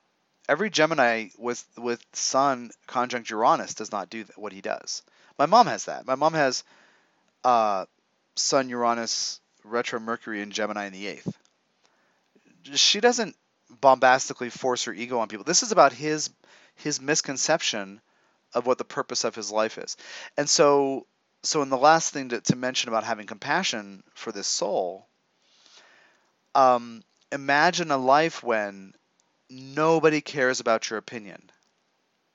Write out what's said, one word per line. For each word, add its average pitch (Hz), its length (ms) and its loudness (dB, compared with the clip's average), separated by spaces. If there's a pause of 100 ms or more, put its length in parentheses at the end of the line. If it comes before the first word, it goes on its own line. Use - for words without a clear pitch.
(480)
Every 180 220 0
Gemini 131 580 2 (100)
with, 120 260 -6 (120)
with 120 260 -4 (100)
Sun 131 580 -2 (160)
conjunct 123 420 -4
Uranus 113 460 0
does 107 180 -10
not 98 160 -6
do 113 160 -12
th-, - 120 -20
what 101 160 -12
he 95 80 -18
does. - 420 -8 (360)
My 143 80 4
mom 214 200 6
has 110 200 -6
that. 71 200 -10
My 127 80 -2
mom 151 200 2
has, 135 280 0 (800)
uh, 107 440 2 (500)
Sun, 135 320 0
Uranus, 117 720 -2 (240)
retro 117 340 -4
Mercury, 113 440 -8
and 104 100 -10
Gemini 104 340 -4
in 98 60 -14
the 95 140 -12
eighth. - 300 -10 (1400)
She - 260 2
doesn't 233 340 2 (460)
bombastically 127 720 4
force 123 320 -4
her 117 80 -6
ego 120 260 -6
on 110 100 -4
people. 101 160 -12
This 165 180 2
is 226 100 -6
about 156 200 8
his, 151 380 -4 (460)
his 147 240 -6
misconception 131 1000 -2 (540)
of 123 120 -2
what 123 120 4
the 120 60 -8
purpose - 400 -6
of 113 100 -4
his 104 160 -10
life 110 280 -2
is. - 180 -12 (400)
And 147 120 -2
so, 143 580 4 (360)
so 156 200 -2
in 135 80 -6
the 131 80 0
last 156 340 6
thing 135 160 -8
to, 117 140 -4
to - 140 2
mention 127 320 -4
about 113 160 -2
having 110 220 -6
compassion 107 800 -6 (100)
for - 160 -10
this 101 160 -8
soul, 107 600 -4 (1500)
um, 120 480 4 (300)
imagine 151 580 2
a 143 60 2
life 139 480 2
when 101 500 -4 (540)
nobody 151 720 2
cares 127 400 -2
about 117 300 0
your 113 80 -6
opinion. 101 440 -14 (920)